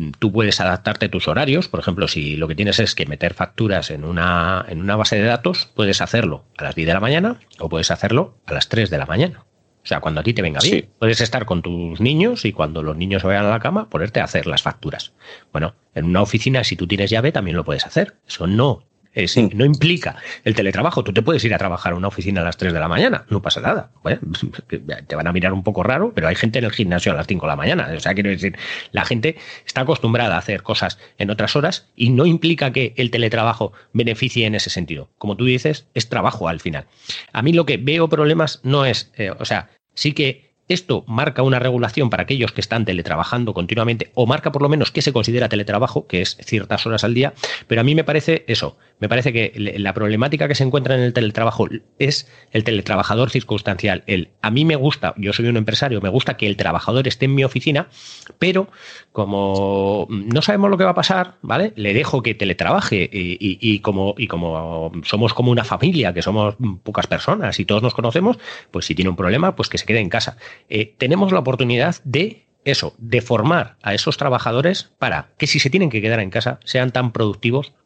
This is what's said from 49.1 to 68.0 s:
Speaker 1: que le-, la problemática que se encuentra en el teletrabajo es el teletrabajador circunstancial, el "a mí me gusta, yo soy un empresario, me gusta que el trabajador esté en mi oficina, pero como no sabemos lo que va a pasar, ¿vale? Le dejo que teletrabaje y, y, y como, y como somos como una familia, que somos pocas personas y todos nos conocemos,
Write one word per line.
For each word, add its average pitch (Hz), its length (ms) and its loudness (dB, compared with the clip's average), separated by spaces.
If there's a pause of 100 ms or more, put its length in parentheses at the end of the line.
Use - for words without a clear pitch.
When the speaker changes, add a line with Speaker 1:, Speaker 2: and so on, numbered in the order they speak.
Speaker 1:
que 113 240 0
le-, 104 240 -4
la 98 140 -2
problemática 120 560 0
que 143 60 0
se 135 100 2
encuentra 131 300 2
en 127 60 2
el 123 120 2
teletrabajo 113 540 0 (320)
es 139 280 0 (240)
el 110 140 0
teletrabajador 107 640 0
circunstancial, 101 800 -2
el 92 240 -2 (100)
"a 110 100 0
mí 139 140 4
me 160 100 4
gusta, 135 400 0
yo 101 160 -2
soy 117 160 0
un 120 80 2
empresario, 110 460 0
me 95 80 0
gusta 117 260 0
que 110 120 -2
el 101 100 -2
trabajador 104 500 0
esté 127 180 0
en 139 100 2
mi 135 100 4
oficina, 139 420 0 (500)
pero 185 320 0 (440)
como 98 960 0
no 113 320 0
sabemos 202 280 2
lo 190 80 2
que 180 60 2
va 185 80 6
a 180 40 -4
pasar, 185 460 0
¿vale? 185 340 -2
Le 104 180 0
dejo 139 280 0
que 110 140 -2
teletrabaje 98 760 0
y, 90 280 -4
y, 95 220 -2
y 110 180 2
como, 98 380 0
y 113 100 -2
como 82 640 -4 (120)
somos 107 300 2
como 123 160 2
una 120 140 4
familia, 120 500 2
que 92 80 -2
somos 104 340 0 (280)
pocas - 240 -2
personas 139 520 -2
y 92 60 -4
todos 104 160 2
nos 120 120 0
conocemos, 180 440 0 (320)